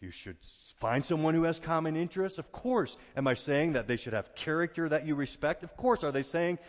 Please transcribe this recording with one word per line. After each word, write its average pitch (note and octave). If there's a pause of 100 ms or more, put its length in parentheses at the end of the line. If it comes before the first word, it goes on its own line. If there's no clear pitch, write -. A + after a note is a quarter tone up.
you F#2
should F2+
s-, -
find B2
someone D#3+
who E3
has E3
common D#3+
interests? F3+
Of -
course. A#3+ (180)
Am C3+
I B2+
saying D3
that A2+
they A#2+
should A2+
have G#2
character E3
that D3
you D#3
respect? D3
Of -
course. A#3+
Are D3
they C3+
saying E3+ (120)